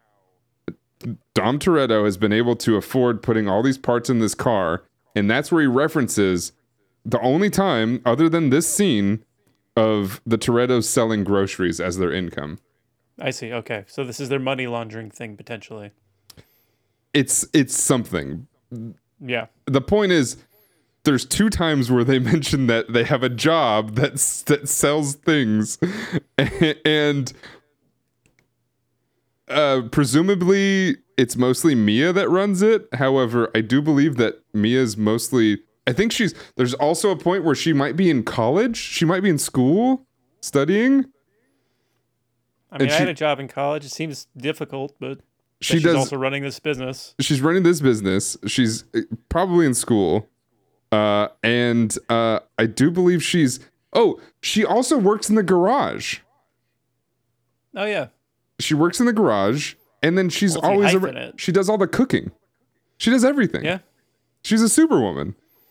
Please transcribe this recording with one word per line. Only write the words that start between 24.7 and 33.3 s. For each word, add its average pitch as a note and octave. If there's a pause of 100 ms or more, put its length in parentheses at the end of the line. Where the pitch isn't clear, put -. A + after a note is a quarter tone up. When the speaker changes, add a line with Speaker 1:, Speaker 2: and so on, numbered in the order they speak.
Speaker 1:
things, A2 (600)
<laughs> C3+ (280)
and, D3 (2250)
uh, C3+
presumably F#3 (180)
it's B2+
mostly B2+
Mia A#2
that F#3
runs F#3+
it. G#3+
However, B2+